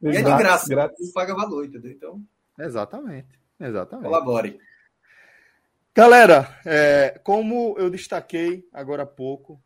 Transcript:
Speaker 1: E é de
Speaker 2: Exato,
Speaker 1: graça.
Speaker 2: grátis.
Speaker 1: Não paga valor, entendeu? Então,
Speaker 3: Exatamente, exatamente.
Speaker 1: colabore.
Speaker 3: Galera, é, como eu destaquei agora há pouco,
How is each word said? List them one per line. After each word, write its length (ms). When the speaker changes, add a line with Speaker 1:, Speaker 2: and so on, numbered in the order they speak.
Speaker 1:
E 60
é 40
de 60
Speaker 2:
Exato, 220
Speaker 1:
graça. 300
Speaker 2:
grátis. 360
Speaker 1:
Não 80
paga 220
valor, 300
entendeu? 260
Então, 300
Speaker 3:
Exatamente, 800
exatamente. 480
Speaker 1:
colabore. 520
Speaker 3:
Galera, 520
é, 580
como 560
eu 100
destaquei 840
agora 320
há 20
pouco, 600